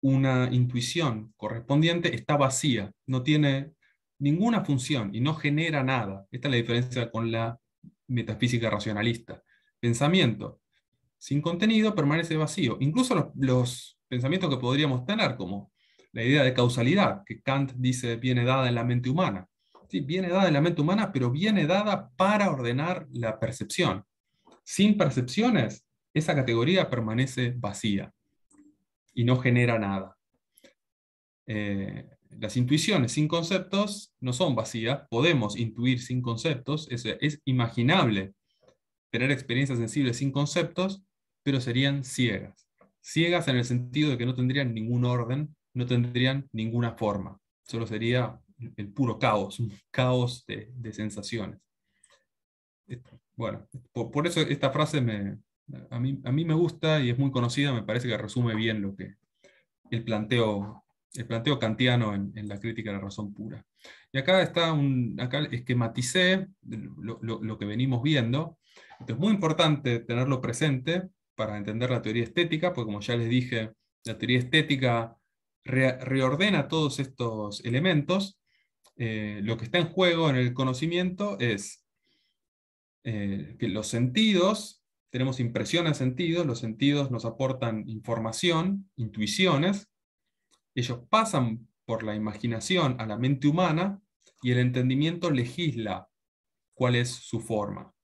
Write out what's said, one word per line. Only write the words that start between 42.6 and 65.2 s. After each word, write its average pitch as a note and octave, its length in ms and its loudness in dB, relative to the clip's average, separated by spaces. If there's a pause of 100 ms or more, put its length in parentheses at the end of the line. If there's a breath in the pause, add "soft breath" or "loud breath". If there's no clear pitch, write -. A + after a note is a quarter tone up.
Ciegas E3 480 2
en C3 80 4
el B2 80 2
sentido B2+ 460 0
de B2 80 0
que A#2 80 -2
no B2+ 80 0
tendrían B2+ 400 0
ningún A#2 300 0
orden, B2 500 -2 (200)
no B2 120 -2
tendrían B2+ 640 0
ninguna A#2 400 -2
forma. F#2+ 460 -2 (240)
Solo A#2 240 -6
sería A#2 520 0 (380)
el G#2 160 -8
puro A#2 260 0
caos, G#2 420 0
un A2+ 120 -4 (180)
caos B2+ 560 0
de, G#2+ 280 -10
de A2+ 180 -10
sensaciones. G#2 680 -8 (1700 soft breath)
Bueno, G#2+ 340 -8 (240)
por, - 180 -6
por D3 160 0
eso E3+ 140 0
esta C#3+ 300 0
frase D3+ 300 0
me, G#2 380 -2 (520)
a A#2+ 100 -6
mí, C3+ 240 -2
a A#2+ 80 -2
mí D#3 120 2
me D#3 100 0
gusta D#3+ 460 2
y B2 100 2
es A#2+ 80 0
muy C#3 120 2
conocida, C3 420 0
me A2+ 100 -2
parece A#2+ 260 -2
que A2 80 -2
resume A2 380 -2
bien A2 260 0
lo G2 160 -6
que, F#2+ 200 -12 (760 soft breath)
el A#2 140 -4
planteo, G#2+ 800 -2 (280)
el A#2 140 -10
planteo A#2+ 320 -2
kantiano A#2 560 2
en, G2+ 200 -4
en G#2+ 140 -10
la G2+ 100 -8
crítica A2 320 -8
de G2 60 -6
la G2 60 -6
razón G2+ 320 -10
pura. - 300 -12 (460 loud breath)
Y C3+ 80 -2
acá F3+ 240 4
está E3 300 0
un, C3+ 480 0